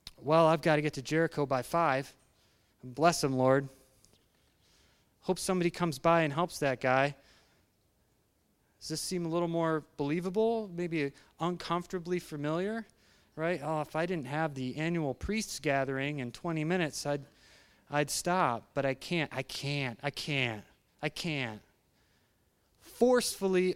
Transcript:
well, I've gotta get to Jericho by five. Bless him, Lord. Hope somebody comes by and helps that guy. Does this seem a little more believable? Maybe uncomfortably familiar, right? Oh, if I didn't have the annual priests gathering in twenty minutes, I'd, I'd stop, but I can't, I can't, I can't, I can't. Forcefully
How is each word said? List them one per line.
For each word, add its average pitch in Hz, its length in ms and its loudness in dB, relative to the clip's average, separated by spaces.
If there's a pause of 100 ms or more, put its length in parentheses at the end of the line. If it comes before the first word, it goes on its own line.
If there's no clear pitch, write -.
(220)
well, 160 240 8
I've 160 160 4
gotta 151 200 4
get 151 120 -2
to 135 80 -8
Jericho 156 440 0
by 131 160 0
five. 147 500 0 (720)
Bless 139 400 2
him, 135 120 2
Lord. 131 340 4 (1500)
Hope 180 180 -4
somebody 175 320 0
comes 165 280 -2
by 170 240 4
and 147 100 0
helps 165 280 -4
that 135 200 0
guy. 135 340 4 (1700)
Does - 80 -14
this 156 120 -6
seem 175 260 -4
a - 20 -4
little 170 200 0
more 160 360 0 (140)
believable? 190 760 0
Maybe 165 380 -2 (260)
uncomfortably 175 800 -4
familiar, 170 680 -4 (500)
right? 160 260 -2
Oh, 151 200 -2
if - 120 -8
I 160 120 0
didn't 165 200 -2
have 151 280 -2
the 127 220 -4
annual 156 360 0
priests - 480 -4
gathering 139 600 0
in 120 120 -6
twenty 160 320 -4
minutes, 165 400 0
I'd, 143 180 -2 (680)
I'd 147 200 0
stop, 151 600 0
but 139 140 0
I 135 80 0
can't, 156 400 -4
I 135 80 -4
can't, 139 600 -4
I 143 80 -2
can't, 123 540 -2 (380)
I 151 80 -2
can't. 131 500 -6 (1200)
Forcefully 196 960 2